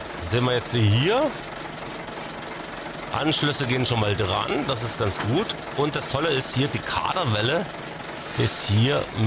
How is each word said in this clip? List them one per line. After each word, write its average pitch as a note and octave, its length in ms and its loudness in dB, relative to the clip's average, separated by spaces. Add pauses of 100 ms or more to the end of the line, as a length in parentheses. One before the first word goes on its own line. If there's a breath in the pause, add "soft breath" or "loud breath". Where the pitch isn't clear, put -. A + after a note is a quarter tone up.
(260)
sehen A#2 200 2
wir B2 80 2
jetzt A#2+ 200 2
hier. C3 560 4 (1800)
Anschlüsse D3 540 2
gehen B2+ 200 2
schon A#2 160 2
mal G#2 140 2
dran, G#2+ 520 0
das B2+ 160 0
ist - 160 0
ganz G#2 200 0
gut. C3+ 280 0 (300)
Und D3 180 0
das C#3+ 140 0
Tolle D3+ 200 0
ist C3 260 0
hier, C3+ 120 2
die A#2 120 -4
Kaderwelle B2 880 0 (720)
ist - 300 2
hier A#2 340 4 (260)